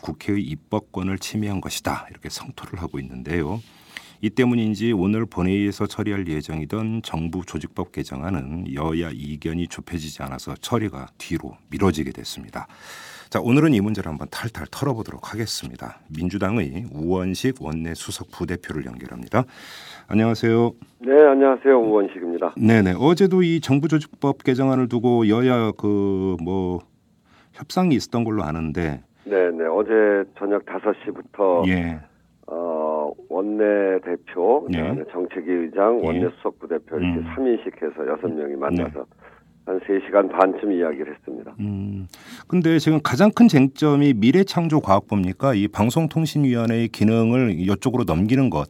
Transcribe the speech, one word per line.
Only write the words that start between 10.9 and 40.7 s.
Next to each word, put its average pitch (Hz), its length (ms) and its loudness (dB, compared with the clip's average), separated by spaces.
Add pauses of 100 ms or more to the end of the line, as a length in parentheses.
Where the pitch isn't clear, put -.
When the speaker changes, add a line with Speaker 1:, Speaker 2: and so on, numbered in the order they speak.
Speaker 1:
뒤로 76 380 -8 (140)
미뤄지게 78 420 0
됐습니다. - 560 -14 (640)
자, 110 120 -2
오늘은 143 320 4
이 104 80 4
문제를 98 300 -4
한번 73 180 -8
탈탈 - 400 -10
털어보도록 107 640 -6
하겠습니다. - 760 -10
민주당의 95 840 -4
우원식 92 720 -2
원내 80 320 -6
수석 - 340 -12
부대표를 - 560 -8
연결합니다. 62 580 -4 (640)
안녕하세요. 113 640 2 (280)
Speaker 2:
네, 123 120 -2 (200)
안녕하세요. 135 500 6
우원식입니다. 90 720 0
Speaker 1:
네네. 110 440 6
어제도 180 420 4
이 165 180 2
정부 143 280 2
조직법 147 560 -2
개정안을 131 440 2
두고 120 420 2
여야 117 420 4
그, 98 720 0
뭐, 90 380 -2 (720)
협상이 180 420 0
있었던 117 280 -2
걸로 110 200 -2
아는데. 78 580 -4 (220)
Speaker 2:
네네. 90 420 0
어제 101 720 2
저녁 101 300 -2
다섯 95 260 -4 (100)
시부터 92 640 0
Speaker 1:
예. 85 320 -2 (440)
Speaker 2:
어, 78 640 -4 (200)
원내대표, 98 1400 0
Speaker 1:
네. 85 100 -2
Speaker 2:
그다음에 78 320 -2
정책위 90 400 -6
의장, 95 520 2
Speaker 1:
예. - 20 -2
Speaker 2:
원내 87 220 0 (100)
수석 - 220 -8
부대표 80 380 -6
이렇게 85 220 0
Speaker 1:
음. 82 140 -6
Speaker 2:
삼 131 140 -2
인식해서 85 600 -4
여섯 78 200 -4
명이 73 300 -6
만나서 78 360 -2
Speaker 1:
네. 76 60 -10
Speaker 2:
한 - 240 -16 (640)
세 98 180 0
시간 98 220 4
반쯤 95 460 2